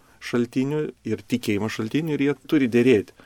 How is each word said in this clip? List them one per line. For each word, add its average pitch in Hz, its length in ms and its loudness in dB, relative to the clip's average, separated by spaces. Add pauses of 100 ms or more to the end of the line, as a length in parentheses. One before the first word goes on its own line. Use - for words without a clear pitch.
(180)
šaltinių, 131 680 -2 (160)
ir 110 200 -6
tikėjimo 107 460 -2
šaltinių, 143 480 -4
ir 135 80 0
jie 139 180 0
turi 139 260 2
derėti. 117 440 4 (140)